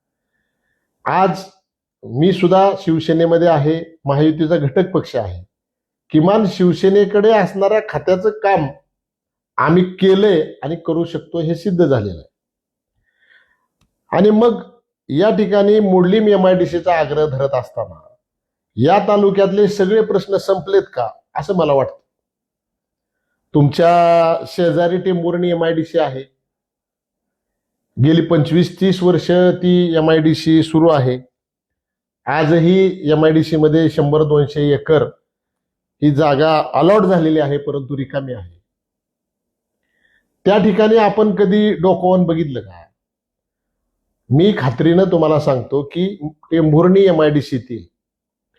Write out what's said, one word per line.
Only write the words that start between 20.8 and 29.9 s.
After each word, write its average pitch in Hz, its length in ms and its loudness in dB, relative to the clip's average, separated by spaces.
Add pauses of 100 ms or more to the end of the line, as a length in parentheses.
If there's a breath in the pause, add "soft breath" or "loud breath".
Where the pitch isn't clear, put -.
का, 117 160 -6 (260)
असं 185 200 -6
मला 151 180 0
वाटतं. 135 260 -2 (1500)
तुमच्या 170 920 2
शेजारी 170 500 -2
टेंभुर्णी 175 520 -2
एमआयडीसी 165 500 -2
आहे, 139 220 -4 (1800)
गेली 165 160 4
पंचवीस 165 600 0
तीस 185 220 0
वर्ष 175 280 0
ती 180 640 2